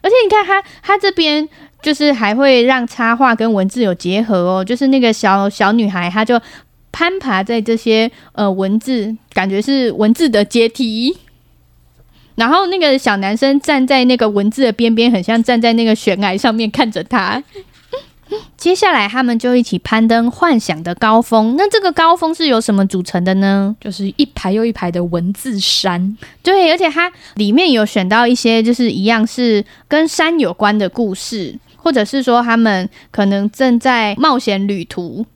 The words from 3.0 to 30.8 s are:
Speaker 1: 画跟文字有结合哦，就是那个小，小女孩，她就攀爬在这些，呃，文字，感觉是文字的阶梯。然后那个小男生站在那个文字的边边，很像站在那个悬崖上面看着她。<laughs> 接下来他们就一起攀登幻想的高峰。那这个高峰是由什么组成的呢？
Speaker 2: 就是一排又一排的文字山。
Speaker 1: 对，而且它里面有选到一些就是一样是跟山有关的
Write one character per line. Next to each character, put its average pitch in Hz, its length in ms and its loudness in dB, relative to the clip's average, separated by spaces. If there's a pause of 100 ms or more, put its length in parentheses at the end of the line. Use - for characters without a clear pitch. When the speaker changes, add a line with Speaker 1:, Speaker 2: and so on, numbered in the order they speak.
Speaker 1:
画 247 180 2
跟 226 220 0
文 190 140 0
字 247 140 -4
有 190 120 0
结 185 260 -2
合 220 160 0
哦， 185 280 0
就 226 100 -2
是 269 140 0
那 269 100 4
个 240 140 2
小， 196 360 2
小 202 220 0
女 220 180 2
孩， 175 220 -4
她 220 140 -2
就 240 160 0 (500)
攀 359 300 -4
爬 202 200 -2
在 226 200 -2
这 226 160 -2
些， 220 340 0 (220)
呃， 202 180 0
文 196 300 0
字， 220 360 -4 (160)
感 190 160 -2
觉 196 140 -2
是 262 300 0
文 214 200 2
字 320 160 2
的 208 160 2
阶 226 240 0
梯。 233 480 -4 (1160)
然 233 140 0
后 359 180 2
那 370 100 -4
个 285 220 2
小 208 200 0
男 196 180 -2
生 277 240 2
站 269 260 0
在 262 200 2
那 247 100 4
个 233 120 0
文 202 220 0
字 269 140 0
的 226 80 2
边 233 200 0
边， 226 160 2
很 208 140 0
像 226 180 0
站 233 200 0
在 233 140 2
那 226 100 2
个 220 100 2
悬 196 260 -2
崖 196 160 -2
上 226 160 0
面 220 160 -2
看 240 220 -2
着 175 140 -6
她。 214 420 -2
<laughs> - 80 -20 (1000)
接 349 180 0
下 370 200 2
来 208 120 0
他 240 160 -2
们 240 160 0
就 247 160 0
一 247 80 4
起 185 180 -4
攀 226 280 0
登 233 220 2
幻 311 280 0
想 160 240 -4
的 175 120 -6
高 220 260 2
峰。 226 380 0
那 403 100 2
这 427 140 0
个 370 100 0
高 330 240 4
峰 320 180 -4
是 320 120 -2
由 240 120 2
什 220 160 -2
么 196 120 2
组 185 160 -4
成 180 200 -4
的 190 120 0
呢？ 196 440 0
Speaker 2:
就 208 120 -12
是 196 160 -8 (100)
一 285 80 0 (100)
排 - 180 -6
又 220 120 0
一 233 80 -2
排 180 180 -6
的 175 140 -4
文 175 300 -4
字 220 260 -8
山。 185 560 -2 (260)
Speaker 1:
对， 359 280 4
而 349 80 0
且 349 100 0
它 339 240 -2 (220)
里 202 180 0
面 320 200 4
有 220 120 2
选 190 240 -2
到 233 180 2
一 247 80 2
些 226 280 0
就 240 100 0
是 233 180 0
一 190 140 -6
样 226 220 0
是 220 360 0 (240)
跟 311 220 0
山 320 320 0
有 190 100 0
关 208 280 0
的 190 100 0